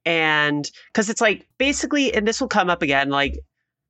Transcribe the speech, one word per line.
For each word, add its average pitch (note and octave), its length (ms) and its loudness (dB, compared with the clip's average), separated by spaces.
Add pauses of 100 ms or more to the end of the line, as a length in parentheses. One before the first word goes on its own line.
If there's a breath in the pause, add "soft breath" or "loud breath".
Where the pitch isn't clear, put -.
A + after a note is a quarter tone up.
And D3+ 640 0 (240 loud breath)
'cause G#3 160 0
it's A3 120 -6
like, G#3+ 260 0 (120)
basically, C#4 540 0
and G#3 140 -2
this A3 140 -2
will B3+ 80 -2
come G3 200 2
up F3 140 -2
again, C#3 280 0
like, C#3 280 -2 (520)